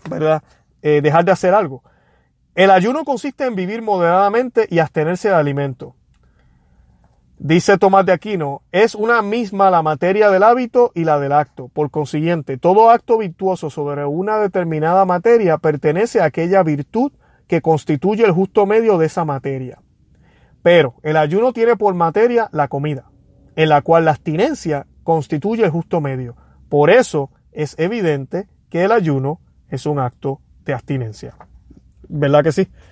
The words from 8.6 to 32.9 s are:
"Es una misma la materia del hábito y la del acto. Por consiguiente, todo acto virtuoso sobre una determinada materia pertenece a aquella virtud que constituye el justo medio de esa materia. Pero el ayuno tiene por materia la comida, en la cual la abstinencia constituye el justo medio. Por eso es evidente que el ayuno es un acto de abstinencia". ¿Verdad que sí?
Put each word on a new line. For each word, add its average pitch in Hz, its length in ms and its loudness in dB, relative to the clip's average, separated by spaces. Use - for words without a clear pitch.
"Es 196 240 2
una 226 280 0
misma 202 480 0
la 170 120 2
materia 185 480 2
del 190 140 2
hábito 240 500 2
y 170 80 -4
la 151 160 0
del 139 140 -4
acto. 143 340 -2
Por 151 240 -6
consiguiente, 151 680 -4
todo 214 320 4
acto 233 280 2
virtuoso 185 500 -6
sobre 143 360 -6
una 190 340 -4
determinada 180 680 0
materia 180 540 2
pertenece 156 640 0
a 165 60 2
aquella 175 360 0
virtud 160 480 -2
que 165 140 -2
constituye 170 640 0
el 202 60 4
justo 196 360 0
medio 214 320 2
de 160 80 2
esa 165 180 -4
materia. 135 560 -8
Pero 165 400 4
el 156 140 -2
ayuno 185 360 0
tiene 233 220 2
por 202 200 0
materia 208 580 0
la 147 160 -2
comida, 143 420 -6
en 156 140 2
la 147 120 4
cual 165 220 4
la 160 80 2
abstinencia 160 760 -4
constituye 165 600 -2
el 170 60 2
justo 165 300 -4
medio. 127 360 -8
Por 147 220 2
eso 170 400 2
es - 280 -8
evidente 170 680 -4
que 170 140 -2
el 208 80 2
ayuno 151 480 -2
es 131 180 -10
un 147 120 -4
acto 131 420 -6
de 139 100 -6
abstinencia". 127 600 -10
¿Verdad 147 360 2
que 160 80 0
sí? 190 160 -2